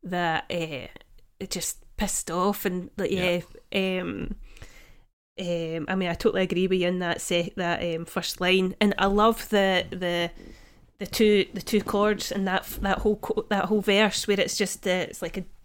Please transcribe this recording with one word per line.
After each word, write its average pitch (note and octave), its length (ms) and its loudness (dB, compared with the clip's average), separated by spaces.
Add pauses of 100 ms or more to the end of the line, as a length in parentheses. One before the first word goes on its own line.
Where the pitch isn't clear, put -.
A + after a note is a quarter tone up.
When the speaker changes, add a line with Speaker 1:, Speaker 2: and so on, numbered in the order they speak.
Speaker 1:
that, F3 480 0
uh, D#3+ 360 -4 (520)
it F#3+ 100 -8
just - 280 -6 (200)
pissed - 320 -4
off F3+ 340 0
and, F3+ 320 -2
like, G3 160 -2
yeah, F3+ 280 2 (320)
Speaker 2:
Yeah. F#3+ 300 0
Speaker 1:
um, F3 340 -6 (1040)
um, E3 480 -4
I F#3 80 -2
mean, F#3 140 0
I E3+ 40 -2
totally F#3+ 300 2
agree F3+ 240 2
with F#3 140 2
you F3 60 2
in F3+ 120 0
that F3 220 -2
se-, E3+ 340 0
that, F3 260 -2 (140)
um, E3 100 -6
first - 340 -6
line, F#3 400 4
and G#3 200 4
I G3 80 4
love G#3 420 4
the, F#3+ 400 4
the, F3 400 -2 (680)
the F#3+ 80 -8
two, G#3 480 4
the F#3+ 60 -6
two G#3 200 2
chords G#3 500 0
and G3 160 -2
that F#3+ 140 0
f-, - 200 -12
that G3 180 0
whole G#3 160 2
co-, - 340 -4
that G3 160 2
whole G#3 160 2
verse G3+ 460 2
where G3+ 120 2
it's - 180 -2
just, - 280 -4
uh, F#3+ 60 2
it's F3+ 320 -2
like E3 140 -8
a F#3 60 -6 (220)